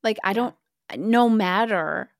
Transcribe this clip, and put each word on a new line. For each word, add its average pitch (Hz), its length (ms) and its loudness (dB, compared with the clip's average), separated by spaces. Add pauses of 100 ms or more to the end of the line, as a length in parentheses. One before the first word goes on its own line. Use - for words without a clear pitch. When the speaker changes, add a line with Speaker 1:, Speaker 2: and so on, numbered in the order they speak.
Speaker 1:
Like, 220 200 -2
I 190 80 -2
Speaker 2:
Yeah. 202 40 -2
Speaker 1:
don't, 240 220 -4 (400)
no 233 320 2
matter 190 920 0